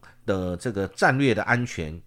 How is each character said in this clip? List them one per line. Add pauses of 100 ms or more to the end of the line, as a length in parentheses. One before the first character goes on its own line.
(260)
的
这
个
战
略
的
安
全